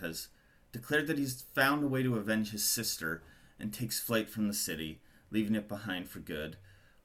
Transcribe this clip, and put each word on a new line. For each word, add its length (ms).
has 260
declared 360
that 100
he's 240
found 280
a 40
way 160
to 120
avenge 360
his 120
sister 600
and 140
takes 260
flight 300
from 180
the 60
city, 480
leaving 240
it 120
behind 420
for 100
good, 380